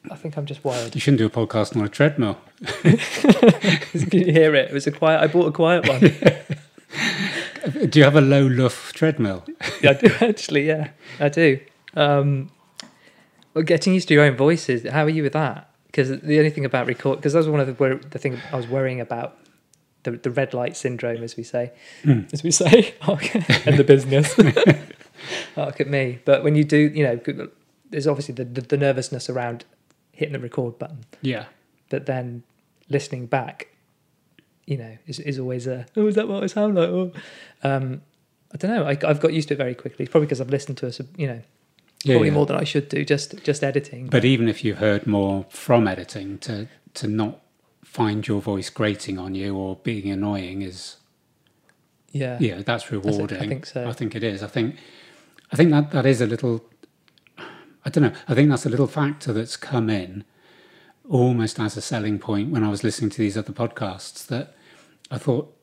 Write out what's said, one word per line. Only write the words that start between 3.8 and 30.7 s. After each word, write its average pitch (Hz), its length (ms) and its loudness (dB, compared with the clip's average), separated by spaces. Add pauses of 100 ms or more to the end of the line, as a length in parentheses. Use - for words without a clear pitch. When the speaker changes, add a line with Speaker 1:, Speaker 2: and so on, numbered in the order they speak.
Speaker 1:
you 175 180 4
hear 156 240 6
it? 135 140 2
It - 40 -10
was 139 140 -2
a 143 40 0
quiet, 160 300 2
I 160 60 4
bought 165 200 4
a 151 40 0
quiet 170 360 2
one. 131 140 2
Speaker 2:
<laughs> - 1900 0
Do - 100 4
you 139 60 12
have 143 100 6
a 151 60 10
low 139 260 6
luff 127 460 0
treadmill? 110 560 -2
<laughs> 320 60 -14 (260)
Speaker 1:
Yeah, 143 100 8
I - 20 6
do, 190 180 6 (100)
actually, 156 460 0
yeah. 156 220 -2 (300)
I 143 100 2
do. 143 300 4 (360)
Um, 143 540 2 (1040)
well, 160 100 0
getting 170 300 2
used 185 140 0
to 156 60 4
your 147 100 8
own 135 120 6
voices, 135 540 0
how 151 140 0
are 151 60 2
you 160 140 -2
with 135 100 -2
that? 147 360 -4 (220)
'Cause 131 180 0
the 151 300 0
only 151 100 6
thing 147 160 -4
about 123 220 -2
record, 131 340 -2
'cause 143 120 0
that 165 60 4
was 156 100 0
one 151 100 2
of 131 80 0
the 131 60 -6
wor-, 135 260 0 (120)
the - 80 -14
thing 127 200 -6 (120)
I 143 40 -6
was 120 120 -6
worrying 127 340 -4
about, 120 360 -8 (680)
the, 123 80 -6
the 123 200 -6
red 131 220 -4
light 123 240 -6
syndrome, 120 460 -6
as 117 120 -12
we 117 80 -12
say, 123 280 -6 (320)
Speaker 2:
Mm. 123 300 2
Speaker 1:
as 147 100 -8
we 170 80 -2
say, 185 480 6
<laughs> - 680 -2
and 147 120 6
the 139 60 6
business. 135 500 4
<laughs> - 1200 2
Hark 143 260 -6
at 135 60 0
me. 135 380 -2
But 139 180 4
when 151 120 2
you 151 80 6
do, 147 140 2
you 151 260 4
know, 120 140 2
g-, 139 160 -8 (560)
there's 147 180 -4
obviously 143 280 -4
the, 123 100 -8
the, 120 160 -8
the 139 160 -2
nervousness 131 520 -2
around 120 360 -8 (480)
hitting 143 200 -6
the 131 60 -8
record 123 400 -8